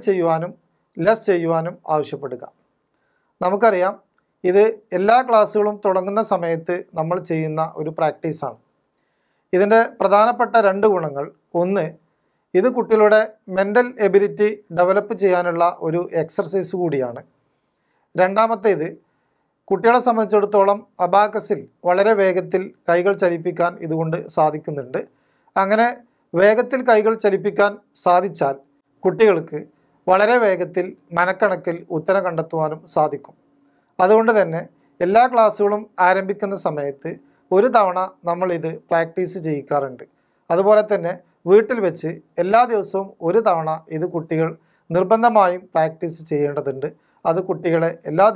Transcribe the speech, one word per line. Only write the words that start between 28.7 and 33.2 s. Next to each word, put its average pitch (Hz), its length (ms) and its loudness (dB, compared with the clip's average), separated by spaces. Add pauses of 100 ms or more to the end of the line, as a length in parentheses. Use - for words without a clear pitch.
കുട്ടികൾക്ക് 165 540 2 (500)
വളരെ 214 340 4
വേഗത്തിൽ 180 420 -2 (320)
മനക്കണക്കിൽ 180 580 -2 (200)
ഉത്തരം 185 320 0
കണ്ടെത്തുവാനും 160 520 -6 (140)
സാധിക്കും. 147 400 -4 (680)